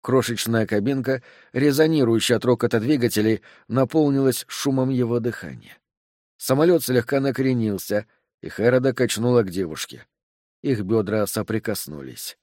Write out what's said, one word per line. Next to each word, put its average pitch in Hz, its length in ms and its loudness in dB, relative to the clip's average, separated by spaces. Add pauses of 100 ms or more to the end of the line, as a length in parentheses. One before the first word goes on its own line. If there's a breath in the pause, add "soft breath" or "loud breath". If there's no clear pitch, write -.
Крошечная 113 640 0
кабинка, 127 560 -2 (300 soft breath)
резонирующая 135 840 2
от 110 80 -4
рокота 120 340 2
двигателей, 110 640 2 (260 soft breath)
наполнилась 135 800 2
шумом 135 420 -2
его 120 300 0
дыхания. 82 580 -8 (600)
Самолет 156 460 2
слегка 127 360 0
накренился, 120 880 -2 (360)
и 82 60 -14
Хэрода 123 460 2
качнуло 120 500 2
к 92 60 -4
девушке. 80 560 -8 (560)
Их 117 220 -2
бедра 104 420 0
соприкоснулись. 92 1160 -8